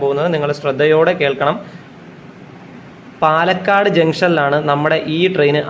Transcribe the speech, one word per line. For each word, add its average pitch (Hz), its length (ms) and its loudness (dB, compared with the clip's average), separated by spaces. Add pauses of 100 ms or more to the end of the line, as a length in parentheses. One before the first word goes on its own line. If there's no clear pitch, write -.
പോകുന്നത്. 143 320 0
നിങ്ങൾ 147 160 -2 (120)
ശ്രദ്ധയോടെ 156 580 2
കേൾക്കണം. 139 360 0 (1700)
പാലക്കാട് 185 720 2
ജംഗ്ഷനിലാണ് 160 600 2 (120)
നമ്മുടെ 147 260 0 (200)
ഈ - 20 -2 (160)
ട്രെയിൻ 147 220 2 (140)